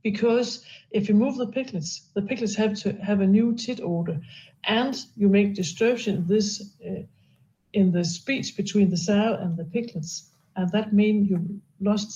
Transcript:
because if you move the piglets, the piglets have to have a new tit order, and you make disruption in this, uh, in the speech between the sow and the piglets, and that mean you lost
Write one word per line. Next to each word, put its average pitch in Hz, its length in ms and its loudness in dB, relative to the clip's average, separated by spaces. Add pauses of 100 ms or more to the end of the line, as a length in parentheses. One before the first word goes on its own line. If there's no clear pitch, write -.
because 233 600 0 (280)
if 202 180 -2
you 208 60 6
move 254 220 4
the 247 100 -4
piglets, 214 680 -8
the 202 80 -2
piglets 214 340 -4
have 214 200 0
to 202 220 -4
have 196 240 0
a 190 60 4
new 226 280 6
tit - 260 -6
order, 170 400 -4 (440)
and 240 400 -2 (100)
you 202 120 2
make 202 280 4
disruption 220 640 0
in 170 100 -2
this, 208 480 -2 (120)
uh, 185 140 -6 (720)
in 185 180 4
the 175 140 0
speech - 500 -6
between 196 360 2
the 170 60 -2
sow 214 440 2
and 170 160 -4
the 165 80 -8
piglets, 185 640 -8 (260)
and 185 160 -2
that 214 220 0
mean 208 300 4
you 180 380 -2 (180)
lost 202 360 0